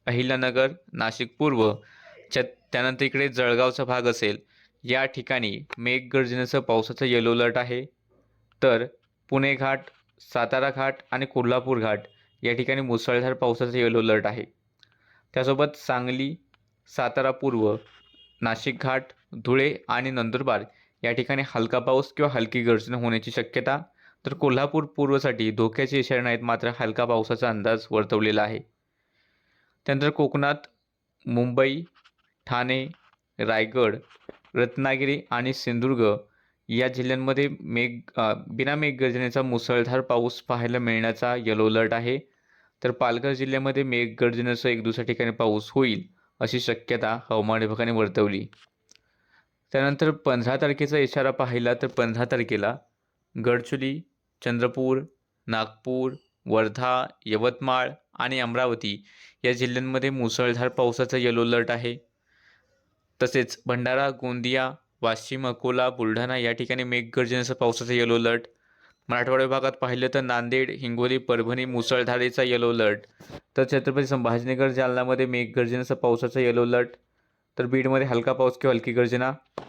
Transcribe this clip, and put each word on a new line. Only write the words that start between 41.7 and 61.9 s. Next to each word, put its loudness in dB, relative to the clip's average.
आहे. -2
तर 2
पालघर 0
जिल्ह्यामध्ये -2
मेघगर्जनेसह 0
एक 0
दुसऱ्या -2
ठिकाणी -2
पाऊस 0
होईल 0
अशी -2
शक्यता -2
हवामान 0
विभागाने 0
वर्तवली. 0
त्यानंतर 2
पंधरा 0
तारखेचा 0
इशारा 2
पाहिला 0
तर -2
पंधरा -2
तारखेला -2
गडचिरोली, 0
चंद्रपूर, 0
नागपूर, -4
वर्धा, 0
यवतमाळ 0
आणि -4
अमरावती -2
या 4
जिल्ह्यांमध्ये -2
मुसळधार 0
पावसाचा 0
येलो 2
अलर्ट 2
आहे. -4